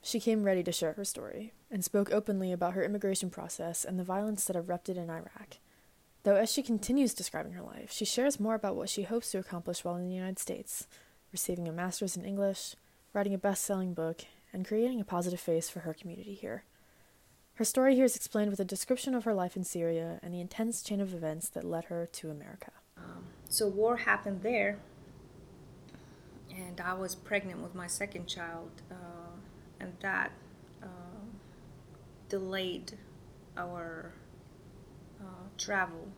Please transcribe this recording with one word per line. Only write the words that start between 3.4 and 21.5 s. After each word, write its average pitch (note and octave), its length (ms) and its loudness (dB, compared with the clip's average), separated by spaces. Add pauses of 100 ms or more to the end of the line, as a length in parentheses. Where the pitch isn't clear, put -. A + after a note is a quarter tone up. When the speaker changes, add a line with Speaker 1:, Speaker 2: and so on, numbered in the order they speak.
Speaker 1:
and F#3 140 -2
the F3+ 40 0
violence G3 420 0
that F#3 100 0
erupted F3+ 420 -2
in E3+ 140 -4
Iraq. - 460 -10 (680)
Though G3+ 120 10
as A3 160 8
she C#4 120 4
continues A#3 500 6
describing - 380 -4
her F3+ 100 -10
life, - 300 -10
she - 140 0
shares C4+ 340 4
more A3 160 2
about G3+ 200 0
what G3 140 -2
she G3+ 140 0
hopes A#3 280 -2
to G3 60 0
accomplish F3 460 -4
while F3 140 0
in F3+ 100 -2
the F#3 80 -2
United F#3 240 -4
States, - 480 -6 (440)
receiving F3 360 -2
a D#3+ 40 -2
master's F3+ 460 -2
in F3+ 80 -6
English, G3 500 0 (380)
writing G3+ 220 2
a - 20 0
best-selling F#3+ 560 2
book, E3 280 0 (300)
and F#3 160 -2
creating A#3 320 4
a G3+ 60 0
positive F3+ 340 0
face E3 300 2
for F3 120 -8
her D#3+ 120 -4
community F#3+ 400 -10
here. G3+ 300 -8 (880)
Her A3+ 120 2
story C4 280 8
here C4 120 10
is A#3 100 6
explained G#3 340 2
with G3 100 -2
a G3 60 4
description B3 480 0
of A#3+ 120 2
her A3+ 100 4
life F3+ 200 0
in F#3+ 80 -2
Syria E3 600 0
and F3 100 -6
the F3 80 -4
intense A3+ 400 -2
chain G3+ 180 0
of F#3+ 140 0
events E3 360 -2
that E3+ 140 -4